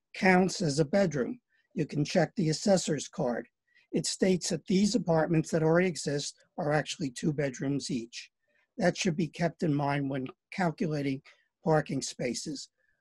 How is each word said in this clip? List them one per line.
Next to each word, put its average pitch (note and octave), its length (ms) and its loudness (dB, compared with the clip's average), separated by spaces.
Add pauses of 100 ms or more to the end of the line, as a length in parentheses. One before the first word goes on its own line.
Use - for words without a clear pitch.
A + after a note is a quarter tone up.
(140)
counts F#3 480 4
as D3 180 0
a D#3 40 6
bedroom. C#3+ 540 0 (360)
You D3 120 0
can D3 180 -2
check - 300 2
the D#3+ 140 0
assessor's E3 580 0
card. B2 400 -4 (440)
It D#3+ 140 -2
states - 460 0
that - 160 -6
these G3+ 280 4
apartments E3 560 2
that D#3+ 120 2
already E3+ 260 4
exist D3 480 -4 (220)
are D#3 140 -2
actually D3 380 -2
two - 220 -4
bedrooms C#3 580 -4
each. A#2 400 -8 (460)
That F3+ 220 0
should E3 180 0
be D#3+ 120 0
kept E3 340 -4
in D3+ 100 2
mind C#3+ 380 0
when C3 160 -4 (260)
calculating D3+ 720 -2 (420)
parking D#3 380 2
spaces. - 680 -6 (320)